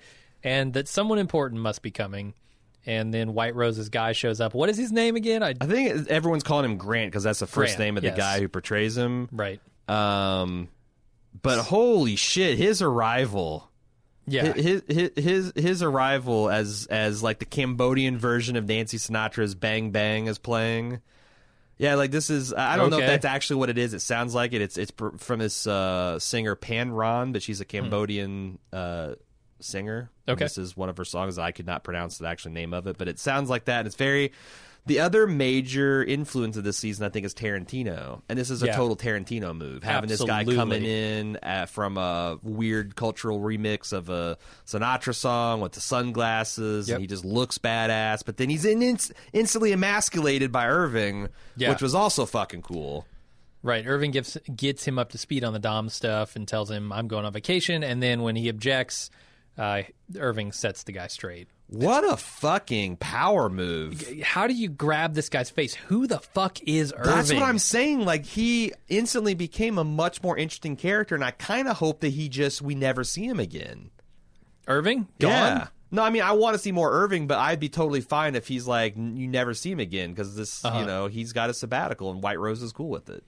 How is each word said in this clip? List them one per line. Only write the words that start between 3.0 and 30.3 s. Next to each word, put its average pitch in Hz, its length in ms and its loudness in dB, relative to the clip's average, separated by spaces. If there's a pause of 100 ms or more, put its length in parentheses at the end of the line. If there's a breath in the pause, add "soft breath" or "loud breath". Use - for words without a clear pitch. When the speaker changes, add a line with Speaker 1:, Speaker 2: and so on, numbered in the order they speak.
Speaker 1:
then 113 200 0
White 117 220 0
Rose's 113 320 0
guy 113 240 0
shows 113 300 0
up. 110 120 0
What 151 160 2
is 214 80 0
his 233 140 -2
name 226 240 4
again? 226 260 2
I 165 100 0 (100)
Speaker 2:
I 135 60 0
think 202 420 2
everyone's 160 340 2
calling 143 260 2
him 107 80 0
Grant 104 360 -2
'cause 101 100 0
that's 107 160 2
the 98 80 -2
first 107 300 2
Speaker 1:
Grant, - 20 -6
Speaker 2:
name 107 160 2
of 98 80 0
the 117 60 2
Speaker 1:
yes. 95 80 -2
Speaker 2:
guy 98 240 2
who 95 80 0
portrays 107 480 0
him. 123 340 -2
Speaker 1:
Right. 101 300 -4 (260)
Speaker 2:
Um, 95 800 2 (720)
but 127 220 2
holy 180 540 4
shit, 180 400 2
his 202 240 4
arrival. 113 880 2 (560)
Speaker 1:
Yeah. 139 240 2
Speaker 2:
Hi-, - 100 0
his, 180 280 2
his, 165 260 2
his, 180 400 0
his 175 260 2
arrival 131 680 2
as, 104 380 0
as, 107 360 0
like, 110 160 0
the - 60 -6
Cambodian 127 720 2
version 120 400 0
of 107 100 0
Nancy 110 300 0
Sinatra's 110 580 -2
Bang 110 360 0
Bang 107 360 2
is 107 100 -4
playing. 117 640 -2 (760 soft breath)
Yeah, 143 180 4
like, 139 160 4
this 151 180 0
is, 135 240 0
I 131 240 2
don't 170 140 6
know 156 60 2
if 139 60 4
Speaker 1:
Okay. 135 80 4
Speaker 2:
that's 143 140 4
actually 135 320 0
what 131 120 2
it 117 80 0
is. 120 160 0
It 92 80 -6
sounds 120 340 -2
like 120 180 0
it. 110 80 0
It's, 101 160 -4
it's 101 140 -4
pr-, 104 260 -8
from 117 220 -4
this, 110 280 -2
uh, 92 520 0
singer 110 360 0
Pan 120 360 -4
Ron, 117 420 0
but 113 80 0
she's 101 200 -6
a - 20 -6
Speaker 1:
Hmm. - 60 -12
Speaker 2:
Cambodian, 98 880 -2 (120)
uh, 87 420 -6 (460)
singer. 107 520 -8 (160)
And 123 80 2